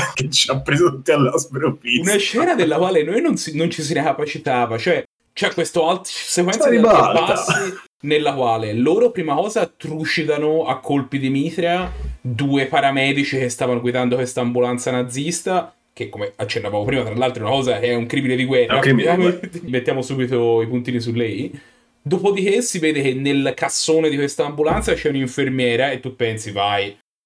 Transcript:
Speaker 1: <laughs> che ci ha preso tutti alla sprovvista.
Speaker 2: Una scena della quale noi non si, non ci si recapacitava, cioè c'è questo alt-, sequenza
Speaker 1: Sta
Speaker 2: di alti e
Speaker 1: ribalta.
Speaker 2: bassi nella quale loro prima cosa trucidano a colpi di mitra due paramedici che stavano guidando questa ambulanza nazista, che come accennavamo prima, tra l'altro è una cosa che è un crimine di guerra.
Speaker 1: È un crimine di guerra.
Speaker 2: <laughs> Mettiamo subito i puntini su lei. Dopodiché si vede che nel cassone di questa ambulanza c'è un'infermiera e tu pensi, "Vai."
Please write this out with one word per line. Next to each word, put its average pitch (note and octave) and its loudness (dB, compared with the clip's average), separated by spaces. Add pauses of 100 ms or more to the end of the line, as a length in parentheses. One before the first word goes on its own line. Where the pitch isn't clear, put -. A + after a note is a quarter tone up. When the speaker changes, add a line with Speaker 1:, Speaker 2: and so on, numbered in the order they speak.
Speaker 1:
<laughs> - -6
che D3 -4
ci - 0
ha C3+ 0
preso D#3 2
tutti C3+ -2
alla C#3+ 4
sprovvista. C3+ -2
Speaker 2:
Una G#3 4
scena D#4 0
della D#3+ 2
quale F3+ 2
noi F#3 0
non D#4+ 0
si, - -8
non E3 0
ci - -6
si C#3+ -4
recapacitava, C3+ -2
cioè E3 0 (320)
c'è G3 -2
questo D#3+ 0
alt-, F#3 -2
sequenza F3+ -2
Speaker 1:
Sta C#4 6
Speaker 2:
di A#3+ 6
alti A3 6
e - 6
Speaker 1:
ribalta. F3 4
Speaker 2:
bassi F#3+ -2 (280)
nella D3 0
quale A2+ 0
loro F3 4
prima D#3+ -2
cosa G3 0
trucidano D#3 -2
a C3 -4
colpi C#3 -2
di C3+ 0
mitra E3+ 0 (300)
due C3+ 0
paramedici C#3 2
che C3 -2
stavano B2 -2
guidando B2 0
questa B2+ -2
ambulanza B2 0
nazista, C#3+ -2 (200)
che G#2 -10
come G#2 -8
accennavamo G#2 -4
prima, C3 0
tra G#2+ -6
l'altro A#2+ -2
è - -4
una B2 2
cosa B2 0
che A2+ 0
è B2 0
un A#2 -2
crimine B2+ 0
di B2+ 0
guerra. B2 2
Speaker 1:
È - 4
un C3+ 4
crimine B2+ 4
di F#3 2
guerra. F3+ 0
Speaker 2:
<laughs> - -12
Mettiamo B2+ -2
subito A#2+ 0
i A2+ -2
puntini A#2+ -4
su A2+ -4
lei. A#2 -4 (480)
Dopodiché G3 2
si G#3+ -4
vede D3+ 0
che C3+ 2
nel C#3 0
cassone D#3+ 2
di C#3+ 0
questa C#3+ -2
ambulanza D3+ 0
c'è - -2
un'infermiera C3 0
e B2+ -4
tu A#2+ -10
pensi, G#2+ -4
"Vai." G2+ -2 (300)